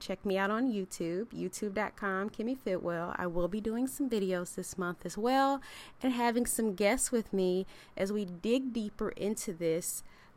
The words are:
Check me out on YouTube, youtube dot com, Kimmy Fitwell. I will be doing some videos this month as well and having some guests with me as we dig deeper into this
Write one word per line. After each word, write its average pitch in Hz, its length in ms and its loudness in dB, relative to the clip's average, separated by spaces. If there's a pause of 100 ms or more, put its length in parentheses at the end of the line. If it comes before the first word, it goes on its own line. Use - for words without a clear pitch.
Check - 240 -6
me 190 140 2
out 196 120 2
on 233 220 0
YouTube, 185 540 -4
youtube 185 480 -6
dot 202 220 -2
com, 196 340 -2
Kimmy 233 260 -4
Fitwell. 175 640 -2
I - 80 -2
will 175 220 2
be 214 120 -2
doing 226 260 0
some 269 220 -2
videos 185 460 0
this - 240 -6
month 175 260 -2
as 175 140 -6
well 269 420 4 (420)
and 254 100 4
having 240 340 4
some 220 280 0
guests 208 380 4
with 226 200 0
me 185 340 2 (300)
as 196 160 0
we 208 120 0
dig 226 480 0
deeper 214 380 -2
into 208 420 -2
this 165 500 -2 (340)